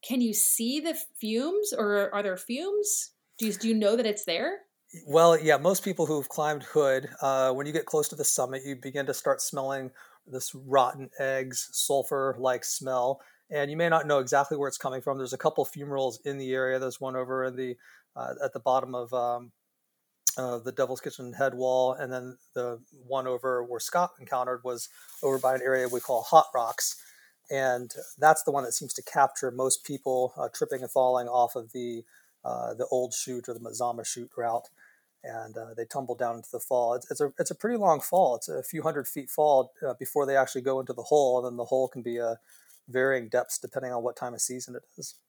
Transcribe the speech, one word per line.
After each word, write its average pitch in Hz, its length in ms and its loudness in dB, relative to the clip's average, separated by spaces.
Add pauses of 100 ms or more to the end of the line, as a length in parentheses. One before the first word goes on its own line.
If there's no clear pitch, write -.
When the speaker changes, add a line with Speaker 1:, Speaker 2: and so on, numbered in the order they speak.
Speaker 1:
Can 254 200 0
you 226 120 2
see 240 460 2
the 320 180 -2 (200)
fumes, 277 600 0
or 208 360 2
are 202 100 0
there 185 140 -2
fumes? 381 720 -2 (260)
Do 220 100 -4
you, 202 60 -2
do 190 140 -4
you 226 60 4
know 214 220 4
that 233 100 0
it's 208 200 -2
there? 247 340 -2 (480)
Speaker 2:
Well, 165 320 8
yeah, 151 180 6
most 180 260 2
people 180 220 0
who've 147 220 0
climbed 151 360 -2
Hood, 135 460 4 (120)
uh, 131 300 4
when 135 140 -2
you 151 80 -6
get - 120 0
close 151 240 2
to - 60 -10
the 147 100 -2
summit, 131 400 0
you 139 100 -8
begin 135 300 -4
to 135 80 -2
start 135 280 0
smelling 135 500 -4 (360)
this 127 260 -8
rotten 131 560 2 (100)
eggs, 135 520 -2
sulfur-like 131 920 0
smell. 131 560 -2 (280)
And 147 220 -2
you 151 60 -6
may 170 120 2
not 160 180 4
know 147 120 4
exactly 139 380 2
where 143 100 -2
it's 131 100 -6
coming 131 240 -6
from. 135 160 -4
There's 131 160 -6
a 127 40 -8
couple 151 280 2
fumaroles 139 500 -4 (100)
in 139 120 -6
the 131 160 -4
area. 131 260 0
There's 131 220 -6
one 131 140 -6
over 131 300 -4
in 127 100 -6
the, 127 200 -6 (400)
uh, 127 180 -8 (100)
at 135 100 -4
the 131 60 -8
bottom 127 360 0
of, 123 180 -6
um, 120 380 -2 (840)
uh, 123 220 -4
the 117 140 -8
Devil's 127 280 -2
Kitchen 127 340 -12
head 135 200 0
wall, 127 400 2
and 127 180 -6
then 127 260 -10 (180)
the 120 260 -6 (240)
one 131 220 -4
over 127 360 -2
where 120 160 -8
Scott 175 400 0
encountered 127 440 -4
was 123 260 -6 (320)
over 135 160 2
by 131 160 2
an 131 80 0
area 131 260 2
we 123 120 -2
call 120 240 0
Hot 156 320 10
Rocks. 117 400 -2 (560)
And 123 420 0 (240)
that's 156 240 6
the 156 100 0
one 139 120 0
that 117 100 -4
seems - 220 -4
to 127 80 -10
capture 135 480 2
most 131 320 0
people, 127 520 -2
uh, 143 160 -4
tripping 143 300 -4
and 127 80 -10
falling 127 380 4
off 120 280 2
of 117 180 -10
the, 120 300 -6 (400)
uh, 120 300 -4
the 120 160 -4
old 127 240 0
chute 123 340 -6
or 123 60 -8
the 113 60 -10
Mazama 117 480 -6
chute 120 280 -10
route. 117 340 -2 (540)
And, 113 320 -10
uh, 113 220 -12
they 117 80 -4
tumble 123 300 -6
down 117 220 -2
into 110 140 -16
the 120 80 -6
fall. 120 360 2
It's, - 160 -8
it's 143 100 -2
a, 143 160 0
it's 170 140 -2
a 170 40 -8
pretty 233 220 -2
long 175 220 6
fall. 160 380 4
It's - 120 -8
a 139 140 -4
few 156 180 -8
hundred 147 260 -2
feet 135 220 -10
fall, 143 420 4 (160)
uh, 127 120 -2
before 139 260 0
they 135 100 2
actually 131 260 2
go 131 180 0
into 131 140 -6
the 117 100 -10
hole. 135 340 6
And 123 80 0
then 120 120 -6
the 120 80 -4
hole 131 220 2
can 127 140 -8
be, 120 180 -4
uh, 117 160 -2 (540)
varying 127 400 0
depths - 300 0
depending 127 320 -6
on 120 120 -4
what 120 120 -4
time 123 180 -8
of 113 80 -6
season 123 340 -6
it - 80 -12 (140)
is. - 180 -14 (140)